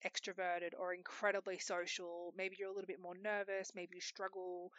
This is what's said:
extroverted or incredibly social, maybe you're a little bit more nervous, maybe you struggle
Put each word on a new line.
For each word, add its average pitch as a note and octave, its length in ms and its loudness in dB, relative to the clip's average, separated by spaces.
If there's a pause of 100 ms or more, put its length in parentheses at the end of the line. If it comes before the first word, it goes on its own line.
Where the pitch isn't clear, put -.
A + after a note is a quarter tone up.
extroverted F3 720 0
or F3+ 160 2
incredibly F#3+ 640 2
social, F3 800 -2
maybe F#3+ 240 0
you're G3 100 0
a F#3+ 40 -2
little F#3+ 140 -2
bit F#3+ 120 -2
more F3+ 160 -6
nervous, G3 580 0
maybe F3 220 -6
you F3+ 60 -8
struggle F#3 760 -4